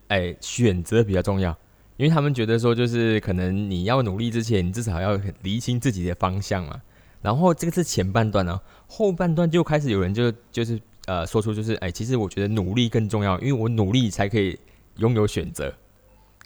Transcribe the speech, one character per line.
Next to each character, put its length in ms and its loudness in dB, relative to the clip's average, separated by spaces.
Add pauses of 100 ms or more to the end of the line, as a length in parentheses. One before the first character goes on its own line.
哎， 320 0
选 420 2
择 220 2
比 80 -2
较 100 2
重 160 0
要， 180 0 (420)
因 80 2
为 40 6
他 120 4
们 100 2
觉 120 0
得 140 2
说， 160 2
就 120 2
是 340 2
可 140 -2
能 360 -2
你 140 -2
要 180 2
努 160 -2
力 120 -2
之 120 -2
前， 240 0
你 60 -2
至 100 -6
少 180 -2
要 180 0 (240)
厘 180 -2
清 180 -2
自 140 0
己 120 -4
的 100 -2
方 260 -2
向 260 -4
嘛。 140 -12 (400)
然 160 0
后 180 4
这 120 -4
个 60 0
是 120 0
前 260 -2
半 200 2
段 180 2
哦， 120 -4 (260)
后 260 0
半 220 0
段 160 2
就 120 4
开 160 0
始 120 0
有 100 2
人 140 0
就， 180 2 (180)
就 140 -2
是， 160 -4 (240)
呃， 220 -4
说 160 0
出 100 -2
就 100 -4
是， 120 -2
哎， 160 -4
其 120 -10
实 140 0
我 100 0
觉 140 -6
得 80 0
努 260 0
力 140 2
更 180 0
重 160 -2
要， 180 0
因 60 -4
为 60 2
我 160 0
努 240 2
力 160 4
才 180 0
可 140 2
以 180 0 (380)
拥 180 2
有 120 2
选 260 -4
择。 180 -6 (760)